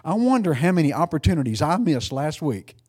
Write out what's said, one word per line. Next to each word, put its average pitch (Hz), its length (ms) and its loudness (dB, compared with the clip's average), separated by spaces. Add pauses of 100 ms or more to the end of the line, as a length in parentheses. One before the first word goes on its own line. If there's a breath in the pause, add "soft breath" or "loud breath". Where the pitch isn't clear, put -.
I 160 100 -4
wonder 226 400 2
how 147 160 2
many 165 220 2
opportunities 147 680 0
I 170 180 0
missed 156 340 0
last 147 280 -4
week 117 360 -6 (120)